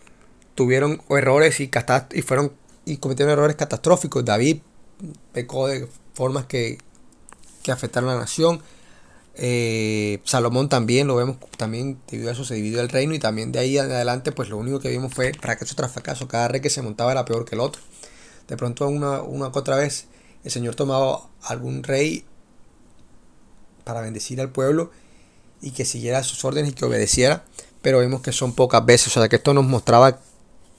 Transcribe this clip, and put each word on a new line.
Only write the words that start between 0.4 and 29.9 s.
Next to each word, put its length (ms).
tuvieron 520
errores 520
y 80
catast-, 440
y 80
fueron, 320
y 140
cometieron 340
errores 240
catastróficos. 720
David 320
pecó 360
de 200
formas 320
que, 320
que 100
afectaron 380
a 40
la 60
nación. 400
Eh, 880
Salomón 440
también, 380
lo 100
vemos 220
también, 420
debido 180
a 40
eso 120
se 120
dividió 260
el 80
reino, 240
y 40
también 340
de 80
ahí 180
en 120
adelante, 420
pues 180
lo 80
único 220
que 100
vimos 240
fue 180
fracaso 440
tras 160
fracaso. 360
Cada 200
rey 120
que 80
se 140
montaba 300
era 120
peor 220
que 80
el 60
otro. 200
De 120
pronto 300
una, 340
una 300
que 80
otra 160
vez 320
el 60
Señor 240
tomaba 520
algún 420
rey 420
para 180
bendecir 400
al 80
pueblo 400
y 80
que 160
siguiera 360
sus 220
órdenes 280
y 20
que 100
obedeciera, 640
pero 200
vemos 200
que 120
son 200
pocas 320
veces. 320
O 40
sea, 100
que 60
esto 180
nos 100
mostraba 540